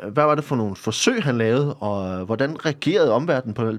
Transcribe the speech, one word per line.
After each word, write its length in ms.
Hvad 140
var 120
det 80
for 120
nogle 200
forsøg, 480
han 140
lavede? 360
Og 520
hvordan 400
reagerede 480
omverdenen 400
på, 260